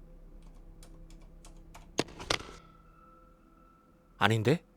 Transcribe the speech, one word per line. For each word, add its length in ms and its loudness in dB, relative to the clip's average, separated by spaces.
아닌데? 460 8